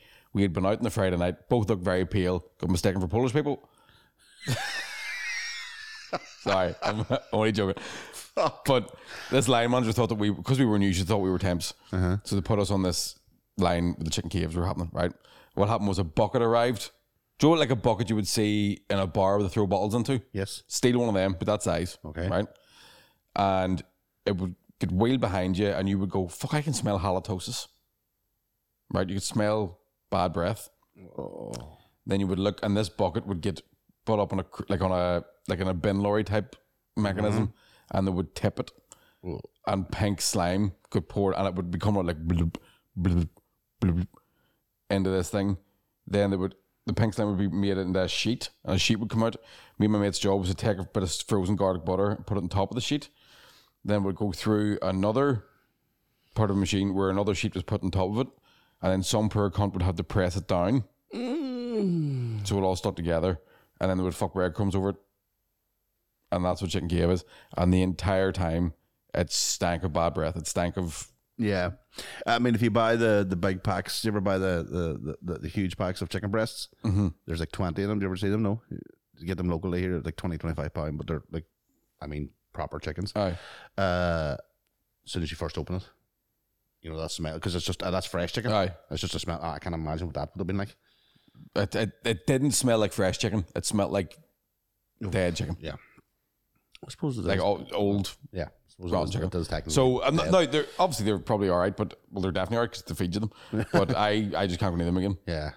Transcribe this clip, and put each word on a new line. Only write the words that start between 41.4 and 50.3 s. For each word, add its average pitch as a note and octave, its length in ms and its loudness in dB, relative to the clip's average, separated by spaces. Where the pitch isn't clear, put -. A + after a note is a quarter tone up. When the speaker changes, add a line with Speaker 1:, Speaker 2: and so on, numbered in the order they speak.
Speaker 1:
it F2+ 60 -4
would F2+ 160 -4
become F2+ 260 2
like E2+ 320 -2
bloop, E2+ 280 2
bloop, F2 300 2
bloop F2 240 2
into F#2+ 200 0
this F#2 200 0
thing. G2+ 260 0
Then G2+ 240 2
they G2 60 0
would, F#2+ 180 -2
the - 60 0
pink G#2+ 220 0
slime G#2+ 160 0
would F#2+ 80 0
be G2+ 100 2
made G2 300 0
into F#2 240 0
a F2+ 60 0
sheet, - 420 -2
and E2+ 120 0
a - 20 4
sheet A2+ 220 4
would A2 80 -4
come A2+ 140 0
out. A2+ 140 0
Me G#2+ 80 6
and G#2+ 80 4
my G#2+ 40 2
mate's G2+ 200 2
job G2 220 4